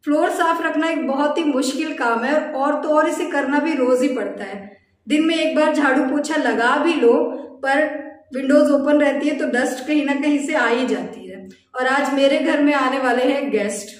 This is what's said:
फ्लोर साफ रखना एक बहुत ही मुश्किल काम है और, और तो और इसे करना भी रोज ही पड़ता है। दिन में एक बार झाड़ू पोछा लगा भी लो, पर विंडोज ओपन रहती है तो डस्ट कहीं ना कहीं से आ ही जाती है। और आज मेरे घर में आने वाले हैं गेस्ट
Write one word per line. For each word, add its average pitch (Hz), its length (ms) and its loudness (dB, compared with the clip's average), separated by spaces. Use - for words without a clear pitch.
फ्लोर 311 260 2
साफ 339 320 0
रखना 320 280 -2
एक 311 160 -4
बहुत 285 320 0
ही 330 60 -2
मुश्किल 294 500 -2
काम 233 300 -2
है 277 100 0
और, 302 180 -2
और 277 300 0
तो 320 60 -4
और 302 200 4
इसे 339 160 -4
करना 277 340 -2
भी 311 160 0
रोज 254 280 2
ही 285 60 2
पड़ता 202 360 -6
है। 196 260 -14
दिन 302 200 2
में 330 80 2
एक 311 220 0
बार 302 180 2
झाड़ू 277 320 2
पोछा 294 320 -2
लगा 240 380 0
भी 320 180 0
लो, 247 180 4
पर 277 180 2
विंडोज 294 360 4
ओपन 294 300 4
रहती 277 280 2
है 302 100 0
तो 277 120 -2
डस्ट - 360 -2
कहीं 302 180 0
ना 285 100 0
कहीं 294 240 0
से 302 160 -4
आ 247 140 2
ही 247 180 0
जाती - 420 -6
है। 190 180 -16
और 254 120 -2
आज 277 260 0
मेरे 277 240 4
घर 302 240 0
में 285 120 4
आने 262 240 0
वाले 247 260 0
हैं 285 260 0
गेस्ट 208 500 -4